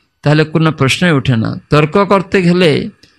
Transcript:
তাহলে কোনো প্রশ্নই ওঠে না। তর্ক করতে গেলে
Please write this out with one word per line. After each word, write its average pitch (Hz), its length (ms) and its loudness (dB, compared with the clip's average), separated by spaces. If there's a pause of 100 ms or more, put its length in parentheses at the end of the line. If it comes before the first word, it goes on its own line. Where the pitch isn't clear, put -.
(220)
তাহলে 151 220 2
কোনো 160 280 -2
প্রশ্নই 143 380 -2
ওঠে 135 260 0
না। 113 240 -4 (100)
তর্ক 151 340 2
করতে 190 380 0
গেলে 175 460 0 (300)